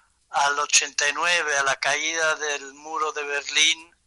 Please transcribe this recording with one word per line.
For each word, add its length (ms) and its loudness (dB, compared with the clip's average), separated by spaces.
al 300 2
ochenta 480 0
y 60 2
nueve, 440 2
a 60 2
la 120 2
caída 600 0
del 380 -6
muro 380 -4
de 120 -6
Berlín 720 -2